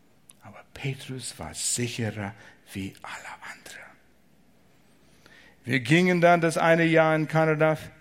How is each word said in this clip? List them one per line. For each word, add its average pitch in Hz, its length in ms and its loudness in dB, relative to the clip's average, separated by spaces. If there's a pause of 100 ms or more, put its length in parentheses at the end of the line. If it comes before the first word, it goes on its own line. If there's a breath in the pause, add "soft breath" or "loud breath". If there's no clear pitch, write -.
(420)
Aber - 300 -20
Petrus - 640 -12
war 80 140 -12
sicherer 110 800 -6 (400 loud breath)
wie 98 300 -10
alle - 500 -16
anderen. - 400 -20 (1700 soft breath)
Wir 127 160 -2
gingen 175 420 4
dann 175 180 6
das 160 160 0
eine 165 280 4
Jahr 160 300 4
in 156 140 0
Kanada, 156 480 2 (240)